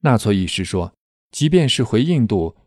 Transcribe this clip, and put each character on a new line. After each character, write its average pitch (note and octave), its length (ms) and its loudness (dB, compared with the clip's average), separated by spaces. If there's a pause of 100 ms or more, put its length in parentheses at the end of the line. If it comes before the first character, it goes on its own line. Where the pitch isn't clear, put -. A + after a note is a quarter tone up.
纳 B2+ 180 2
措 G#2 140 0
医 F#2+ 140 0
师 F#2 180 -6
说 F2 280 -6 (400)
：“即 D3+ 160 -2
便 D#3+ 200 4
是 - 140 0
回 A2+ 200 0
印 D3+ 240 0
度， E2+ 280 -2 (120)